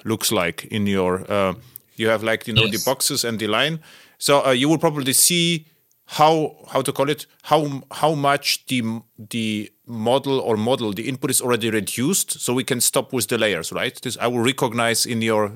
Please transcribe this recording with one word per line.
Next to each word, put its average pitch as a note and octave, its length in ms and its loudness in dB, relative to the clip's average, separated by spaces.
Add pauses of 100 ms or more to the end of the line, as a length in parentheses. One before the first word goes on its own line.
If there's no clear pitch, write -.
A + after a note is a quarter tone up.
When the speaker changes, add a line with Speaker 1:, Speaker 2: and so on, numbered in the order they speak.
Speaker 1:
looks A2 260 -2
like F2 400 -2
in G#2 160 -2
your, F#2 420 0
uh, G2 240 2 (440)
you A2 100 0
have, A2 160 2
like, A2+ 240 -2
you A#2 60 -6
know, A2 120 4
the G#2 120 -2
Speaker 2:
Yes. - 80 -4
Speaker 1:
boxes C3+ 400 -2
and A2+ 140 -4
the G#2+ 80 -4
line. C#3 320 0 (380)
So, C#3+ 280 2
uh, C3+ 60 4
you C3 180 2
will D#3+ 100 4
probably D3 340 0
see E3+ 520 2 (400)
how, D#3 500 4 (140)
how C3 120 0
to C3+ 120 0
call C#3 160 0
it, D3 160 -4 (180)
how, D3 480 0
how D#3 240 2
much C#3+ 520 0
the, B2+ 140 0 (380)
the A2 500 -4 (160)
model B2 540 0
or A2 160 0
model, A2+ 380 0
the A2+ 160 -6
input C3 200 -4
is B2 120 0
already A#2+ 280 0
reduced, A#2+ 720 -2
so B2 140 -2
we B2+ 100 0
can B2 160 -2
stop - 320 0
with B2 160 -2
the A#2+ 100 0
layers, G2 360 0
right? G2+ 280 -4
This A#2+ 160 -8
I A2+ 100 -2
will B2 120 0
recognize A#2 640 0
in A#2 160 -2
your G#2+ 340 2